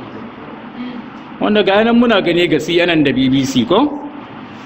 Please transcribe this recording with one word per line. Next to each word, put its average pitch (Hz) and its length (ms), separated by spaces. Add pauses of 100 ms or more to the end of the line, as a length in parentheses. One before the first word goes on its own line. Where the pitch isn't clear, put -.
(1400)
Wanda 208 240
ga 190 180
yanan 233 160
muna 226 240
gani 170 240
ga 156 140
C 175 200
N 175 100
N 160 120
da 139 100
B 131 160
B 135 160
C 127 200
ko? 254 340 (680)